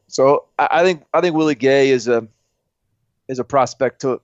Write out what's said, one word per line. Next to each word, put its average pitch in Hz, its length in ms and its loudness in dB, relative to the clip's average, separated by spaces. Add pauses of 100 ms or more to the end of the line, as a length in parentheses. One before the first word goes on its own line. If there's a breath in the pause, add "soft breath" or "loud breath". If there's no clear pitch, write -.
So 135 360 0 (140)
I, 139 120 0
I 160 120 0
think, 180 200 0 (100)
I 160 80 0
think 170 140 -2
Willie 156 200 0
Gay 135 360 2
is 123 180 0
a, 113 180 0 (1000)
is 131 100 -10
a 123 60 -6
prospect 131 580 -2
to, 127 220 -4